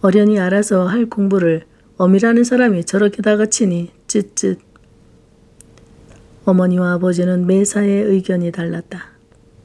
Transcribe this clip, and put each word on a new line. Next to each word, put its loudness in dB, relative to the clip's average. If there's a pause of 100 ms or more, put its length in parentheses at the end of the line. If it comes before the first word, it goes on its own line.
어련히 4
알아서 0
할 -2
공부를 0 (320)
엄이라는 4
사람이 0
저렇게 -2
다그치니, 0 (140)
쯧쯧. -4 (1800)
어머니와 2
아버지는 -2
매사에 0
의견이 -2
달랐다. -10 (520)